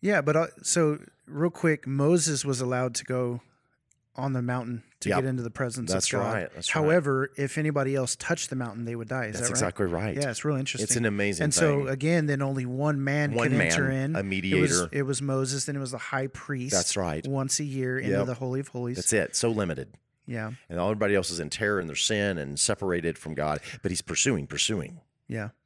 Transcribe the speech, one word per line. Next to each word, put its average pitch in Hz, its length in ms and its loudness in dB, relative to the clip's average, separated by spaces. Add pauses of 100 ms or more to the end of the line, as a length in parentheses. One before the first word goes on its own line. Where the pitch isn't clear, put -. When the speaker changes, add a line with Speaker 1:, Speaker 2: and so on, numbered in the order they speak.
Speaker 1:
Yeah, 190 200 2
but, 147 140 2
uh, 165 120 2 (160)
so 151 360 2 (280)
real 156 240 0
quick, 160 360 0
Moses 147 560 2
was 135 180 0
allowed 127 340 0
to - 100 -4
go 123 360 -2 (760)
on 135 180 -2
the 127 100 0
mountain 123 400 -4 (160)
to - 100 -4
Speaker 2:
Yep. 92 120 4
Speaker 1:
get 127 60 0
into 127 160 -2
the 117 60 -6
presence 120 420 -4
Speaker 2:
That's 95 220 2
Speaker 1:
of 123 60 2
God. 117 140 0
Speaker 2:
right, 95 200 -2
that's - 220 -4
right. 160 80 2
Speaker 1:
However, 143 520 2
if 139 220 -2
anybody 147 380 0
else 131 200 0
touched - 360 -4
the 131 40 -6
mountain, 117 300 -6
they 117 100 -6
would 113 120 -8
die. 123 180 -4
Is 107 80 -6
Speaker 2:
That's - 60 -4
Speaker 1:
that 123 60 -2
right? 123 60 0
Speaker 2:
exactly 107 360 0
right. 87 280 0
Speaker 1:
Yeah, 139 140 -2
it's 113 160 -6
really 147 140 0
interesting. 131 240 -4
Speaker 2:
It's 127 120 2
an 123 100 2
amazing 101 400 2
Speaker 1:
And 151 80 2
so, 147 260 4
Speaker 2:
thing. 135 100 -2
Speaker 1:
again, 151 380 2
then 139 160 2
only 135 240 -2
one 139 360 0
man 143 300 2
Speaker 2:
One 117 160 2
Speaker 1:
could 127 80 4
Speaker 2:
man, 82 140 4
Speaker 1:
enter - 180 4
in. 135 260 0
Speaker 2:
a - 40 0
Speaker 1:
It - 20 0
was, 98 80 -2
Speaker 2:
mediator. 95 600 4
Speaker 1:
it 143 120 0
was 135 180 -2
Moses, 135 440 -2
then 143 100 -4
it 139 40 -4
was 131 120 -6
the 127 60 -8
high 135 300 -2
priest 131 480 -4
Speaker 2:
That's 90 200 2
right. 82 320 0
Speaker 1:
once 135 320 0
a 151 40 -2
year 131 340 -2
into 127 200 -2
Speaker 2:
Yep. - 100 2
Speaker 1:
the 127 80 -2
Holy 127 240 -4
of 139 80 -6
Holies. 123 300 -4
Speaker 2:
That's - 160 0
it. 98 220 2
So 120 140 2
limited. 87 400 -2 (380)
Speaker 1:
Yeah. 110 240 -8 (180)
Speaker 2:
And 85 100 -6
everybody 104 360 2
else 92 160 2
is 85 80 -6
in 76 100 -4
terror 104 300 0
and 85 100 -4
their 71 60 -8
sin 101 420 2
and 71 220 -6
separated 87 580 0
from 78 160 -8
God, 76 280 0 (200)
but - 80 -2
he's 87 140 -4
pursuing, 85 420 0
pursuing. 104 540 -4 (280)
Speaker 1:
Yeah. 107 220 -6 (160)